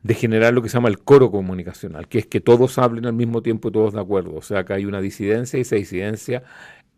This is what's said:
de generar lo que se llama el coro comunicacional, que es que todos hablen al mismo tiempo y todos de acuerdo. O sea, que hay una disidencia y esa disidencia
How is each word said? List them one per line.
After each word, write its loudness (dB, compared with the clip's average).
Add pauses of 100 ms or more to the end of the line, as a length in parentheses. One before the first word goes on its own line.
de 2
generar 2
lo 2
que -4
se -4
llama 2
el -2
coro 8
comunicacional, -8
que -4
es -4
que -4
todos 4
hablen 0
al -4
mismo -2
tiempo -4
y -6
todos 0
de -6
acuerdo. -4
O -12
sea, -4
que -6
hay -4
una -6
disidencia -4
y -2
esa -4
disidencia -6 (540)